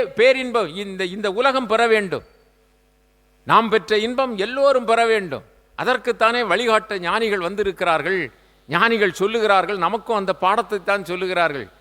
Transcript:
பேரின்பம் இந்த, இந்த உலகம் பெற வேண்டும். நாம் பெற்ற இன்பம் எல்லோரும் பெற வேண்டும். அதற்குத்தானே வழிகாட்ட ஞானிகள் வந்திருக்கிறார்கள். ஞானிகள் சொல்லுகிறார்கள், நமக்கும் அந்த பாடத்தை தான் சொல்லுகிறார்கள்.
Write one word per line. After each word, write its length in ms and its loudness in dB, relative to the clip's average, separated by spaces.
பேரின்பம் 640 2
இந்த, 300 -6
இந்த 260 -4
உலகம் 360 0
பெற 200 2
வேண்டும். 360 0
நாம் 260 4
பெற்ற 280 0
இன்பம் 400 -2
எல்லோரும் 480 2
பெற 200 2
வேண்டும். 380 -2
அதற்குத்தானே 680 0
வழிகாட்ட 560 0
ஞானிகள் 500 -2
வந்திருக்கிறார்கள். 840 -2
ஞானிகள் 500 2
சொல்லுகிறார்கள், 580 2
நமக்கும் 400 -2
அந்த 160 -2
பாடத்தை 500 0
தான் 200 0
சொல்லுகிறார்கள். 640 -2